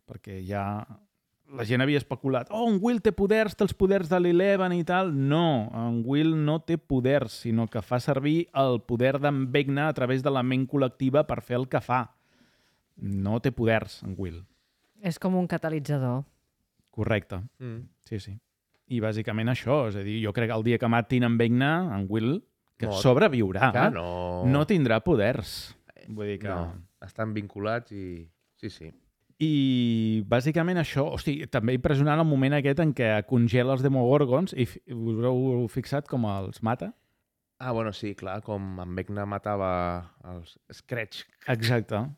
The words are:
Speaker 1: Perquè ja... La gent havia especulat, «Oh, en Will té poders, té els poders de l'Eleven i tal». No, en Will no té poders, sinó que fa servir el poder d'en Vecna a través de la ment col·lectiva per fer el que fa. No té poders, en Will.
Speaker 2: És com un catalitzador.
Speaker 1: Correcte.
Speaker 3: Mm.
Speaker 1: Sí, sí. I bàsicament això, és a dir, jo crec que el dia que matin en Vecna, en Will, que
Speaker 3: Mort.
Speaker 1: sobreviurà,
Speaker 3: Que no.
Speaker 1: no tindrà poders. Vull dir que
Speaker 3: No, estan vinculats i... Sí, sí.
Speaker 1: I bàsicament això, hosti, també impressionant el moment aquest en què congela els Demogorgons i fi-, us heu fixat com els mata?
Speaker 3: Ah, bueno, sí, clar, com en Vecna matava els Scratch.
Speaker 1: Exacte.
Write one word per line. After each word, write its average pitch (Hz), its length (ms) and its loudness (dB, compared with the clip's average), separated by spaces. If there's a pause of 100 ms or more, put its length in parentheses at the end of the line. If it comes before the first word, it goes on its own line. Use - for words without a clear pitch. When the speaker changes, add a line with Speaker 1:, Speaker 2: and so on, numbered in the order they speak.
Speaker 1:
Perquè 101 400 -14
ja... 101 360 -4 (680)
La 131 160 -8
gent 123 180 2
havia 143 180 2
especulat, 127 480 -2
«Oh, 226 160 -2
en 208 160 2
Will 240 220 2
té 214 100 4
poders, 214 420 2
té - 80 0
els - 140 0
poders 190 320 2
de 185 100 4
l'Eleven 180 540 4
i 175 100 0
tal». 180 300 0
No, 139 580 2
en 117 300 -2
Will 147 340 2
no 151 240 2
té 165 200 -2
poders, 127 640 0
sinó 113 260 0
que 107 140 -6
fa 123 180 -2
servir 147 540 0
el 131 260 2
poder 127 380 0
d'en 135 320 0
Vecna 139 360 0
a 151 60 -2
través 127 300 0
de 139 100 0
la 131 80 0
ment 127 260 0
col·lectiva 135 600 0
per 120 140 -4
fer 123 180 -2
el 131 100 -4
que 143 120 0
fa. 123 200 0 (960)
No 101 420 -2
té 127 120 -2
poders, 110 500 -2
en 98 160 -10
Will. 87 240 -8 (600)
Speaker 2:
És 180 180 -4
com 185 160 -2
un 180 120 0
catalitzador. 143 760 -2 (640)
Speaker 1:
Correcte. 104 560 -2 (120)
Speaker 3:
Mm. 120 300 -12 (200)
Speaker 1:
Sí, 107 140 -8
sí. 98 140 -14 (560)
I 120 120 -2
bàsicament 110 480 -2
això, 127 400 0
és 98 60 -6
a 101 80 -6
dir, 107 160 -4
jo 104 140 -2
crec 117 160 -2
que 113 80 -2
el 110 60 -2
dia 117 140 2
que 117 120 0
matin 120 340 2
en 117 140 2
Vecna, 123 340 4 (200)
en 98 180 -4
Will, 113 320 0 (380)
que 117 80 -4
Speaker 3:
Mort. 98 120 -2
Speaker 1:
sobreviurà, 123 720 4
Speaker 3:
Que 135 200 4
no. 90 540 -4
Speaker 1:
no 143 200 4
tindrà 131 360 2
poders. - 760 0 (320)
Vull 107 200 -8
dir 101 120 -4
que 101 100 -8
Speaker 3:
No, 85 240 -4 (260)
estan 110 340 -8
vinculats 107 580 -6
i... 90 360 -12 (300)
Sí, 113 120 -10
sí. 80 220 -18 (480)
Speaker 1:
I 120 880 2
bàsicament 160 480 2
això, 143 340 0
hosti, 156 360 -6
també 123 260 0
impressionant 147 460 2
el 165 80 4
moment 139 260 4
aquest 139 260 2
en 156 140 2
què 107 320 2
congela 123 480 4
els 127 80 -2
Demogorgons 135 720 4
i 127 120 0
fi-, - 200 -10
us 113 400 -4
heu 127 420 2
fixat 135 400 -4
com 123 180 0
els 98 360 -4
mata? 127 320 -2 (680)
Speaker 3:
Ah, 127 120 -6
bueno, 113 220 -2
sí, 101 220 -8
clar, 95 280 -8
com 98 380 -8
en 90 140 -8
Vecna 101 300 -6
matava 92 880 -2 (140)
els 87 320 -16 (140)
Scratch. - 520 -10 (240)
Speaker 1:
Exacte. 113 480 0 (220)